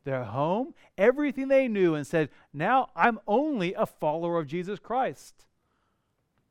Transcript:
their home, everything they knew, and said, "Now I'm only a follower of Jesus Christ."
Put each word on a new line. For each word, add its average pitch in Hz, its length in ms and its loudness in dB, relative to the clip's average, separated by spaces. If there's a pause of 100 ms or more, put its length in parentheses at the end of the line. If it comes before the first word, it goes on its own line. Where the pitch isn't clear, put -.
their 131 220 -4
home, 160 500 -2 (240)
everything 262 480 2
they 269 220 4
knew, 190 260 2
and 147 100 -4
said, 156 260 0 (220)
"Now 220 440 0
I'm 220 320 2
only 233 460 0
a 202 120 0
follower 170 540 -2
of 151 80 -6
Jesus 175 320 -8
Christ." - 680 -6 (1040)